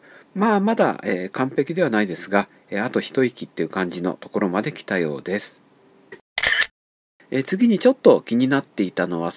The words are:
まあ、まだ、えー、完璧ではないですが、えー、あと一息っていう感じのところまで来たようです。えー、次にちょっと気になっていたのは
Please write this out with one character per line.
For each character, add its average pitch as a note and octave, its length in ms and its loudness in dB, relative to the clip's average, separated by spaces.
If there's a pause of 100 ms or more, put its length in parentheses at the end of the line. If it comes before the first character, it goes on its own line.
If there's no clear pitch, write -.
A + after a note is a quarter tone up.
(340)
ま G#3 220 2
あ、 G3+ 40 2
ま G#3 140 0
だ、 E3+ 300 2
え F#2 220 -4
ー、 G2 40 -8
完 C3 260 -4
璧 D3 200 -2
で F3+ 80 0
は C#3 80 0
な G#2+ 100 2
い G#2 60 0
で E2+ 80 -6
す F#2+ 160 -10
が、 G2+ 160 2 (240)
え G2+ 60 -4
ー、 G2+ 60 -4
あ B2 60 -4
と G#2 120 -2
一 - 220 0
息 - 220 -4
っ - 20 -20
て - 140 -8
い D#2+ 60 -2
う - 20 -8
感 F#2 180 -4
じ E2+ 140 -8
の F2+ 120 -2
と - 160 -16
こ G#2+ 100 -4
ろ G2 100 0
ま F#2+ 140 -2
で D3 80 -4
来 - 100 -14
た G2 160 -4
よ D2+ 200 -2
う C2+ 40 -12
で F#2 180 -4
す。 - 220 -16 (1700)
え C3 100 0
ー、 C3+ 40 -2
次 G3 240 2
に G#3+ 100 4
ち B3 120 6
ょ - 20 4
っ C4+ 100 0
と A#2+ 200 8
気 - 140 -4
に B2+ 120 2
な C#3 140 2
っ - 40 -14
て - 160 -6
い F2+ 100 0
た F2+ 140 -2
の F2 160 -4
は E2+ 160 -2